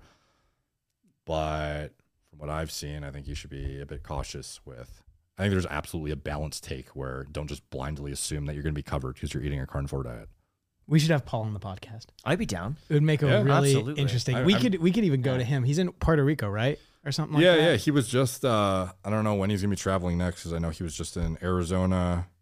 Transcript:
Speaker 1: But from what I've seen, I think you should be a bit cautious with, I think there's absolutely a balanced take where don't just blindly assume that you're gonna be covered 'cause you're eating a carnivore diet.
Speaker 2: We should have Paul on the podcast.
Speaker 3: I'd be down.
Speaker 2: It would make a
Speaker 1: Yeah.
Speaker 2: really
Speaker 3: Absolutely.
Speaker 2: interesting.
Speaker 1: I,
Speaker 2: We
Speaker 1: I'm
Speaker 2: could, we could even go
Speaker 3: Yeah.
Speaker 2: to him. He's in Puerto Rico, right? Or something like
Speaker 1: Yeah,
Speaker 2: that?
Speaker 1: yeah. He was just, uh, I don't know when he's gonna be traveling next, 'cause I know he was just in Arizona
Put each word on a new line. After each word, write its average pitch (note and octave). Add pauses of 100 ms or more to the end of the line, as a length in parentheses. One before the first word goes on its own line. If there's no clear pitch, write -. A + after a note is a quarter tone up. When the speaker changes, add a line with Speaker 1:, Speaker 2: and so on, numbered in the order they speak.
(1200)
Speaker 1:
But D2+ (420)
from D#2
what D2
I've D#2
seen, D2
I C#2
think C#2
you C#2+
should D2
be C#2
a C#2
bit C#2+
cautious C#2
with, B1 (340)
I F#2
think G2+
there's F#2
absolutely D2+
a D2
balanced D2
take -
where C2
don't D2
just C#2
blindly C#2+
assume C#2+
that D2
you're D2
gonna D#2
be D2
covered B1+
'cause -
you're C2+
eating C#2+
a C2+
carnivore C#2
diet. A#1+ (580)
Speaker 2:
We D3+
should D#3
have D3
Paul A2+
on G#2+
the G2+
podcast. G2+ (180)
Speaker 3:
I'd D#3+
be A3
down. G2+ (100)
Speaker 2:
It D#3+
would D3
make D3+
a D3
Speaker 1:
Yeah. C#3
Speaker 2:
really C3+ (260)
Speaker 3:
Absolutely. C#3+
Speaker 2:
interesting. B2
Speaker 1:
I, B2+
Speaker 2:
We F#3+
Speaker 1:
I'm A3+
Speaker 2:
could, A#3
we E3
could G#3
even C#3
go C3
Speaker 3:
Yeah. B2+
Speaker 2:
to B2
him. C3
He's C#3+
in F3+
Puerto D#3
Rico, C#3
right? A#2 (260)
Or C#3+
something -
like D3+
Speaker 1:
Yeah, F3+
Speaker 2:
that? D3+
Speaker 1:
yeah. D#3+
He A2+
was C#3
just, B2+
uh, G2 (120)
I G2
don't G#2+
know G#2+
when G2
he's G2+
gonna G2+
be F#2
traveling F2+
next, F2
'cause E2
I E2
know E2
he D#2+
was D#2+
just -
in E2
Arizona F2+ (140)